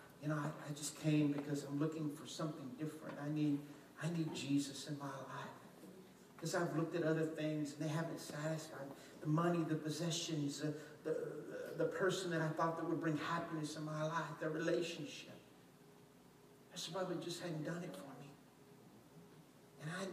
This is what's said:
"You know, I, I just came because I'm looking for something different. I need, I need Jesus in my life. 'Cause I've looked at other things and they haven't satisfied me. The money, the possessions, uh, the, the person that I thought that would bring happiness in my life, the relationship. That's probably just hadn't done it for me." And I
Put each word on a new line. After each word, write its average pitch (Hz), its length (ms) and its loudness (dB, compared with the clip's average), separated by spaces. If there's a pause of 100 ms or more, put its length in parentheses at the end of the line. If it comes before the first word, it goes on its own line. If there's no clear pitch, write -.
(220)
"You 147 60 -2
know, 151 80 4
I, 151 140 0 (180)
I 151 60 -2
just - 260 -6
came 151 320 6
because 143 320 0
I'm 143 140 -2
looking 156 320 0
for 131 160 -8
something 151 420 -4 (100)
different. - 400 -6
I 143 120 -2
need, 151 300 4 (420)
I 156 80 2
need 160 240 2
Jesus 139 540 2
in 143 100 -2
my 139 80 -6
life. 135 420 -6 (880)
'Cause 160 180 -2
I've 160 220 4
looked 160 200 2
at 165 80 4
other 160 200 6
things 151 480 0
and - 80 -6
they 156 80 0
haven't 160 320 0
satisfied 151 680 -4
me. - 80 -10 (240)
The 151 80 -4
money, 170 340 6
the 151 140 2
possessions, 151 840 0
uh, 151 100 2 (320)
the, - 120 2 (600)
the 156 80 4
person 170 480 4
that 160 100 4
I 156 60 4
thought 165 280 2
that 160 120 -2
would 156 120 4
bring 156 160 4
happiness 151 600 0
in 151 80 -4
my 156 180 -2
life, 156 380 0
the 160 100 2
relationship. 160 880 0 (1300)
That's 175 180 -6
probably 175 340 0
just - 180 -4
hadn't 156 240 -2
done 170 180 -2
it - 120 -6
for - 260 -10
me." 143 100 -12 (1500)
And 151 100 -6
I 185 220 -4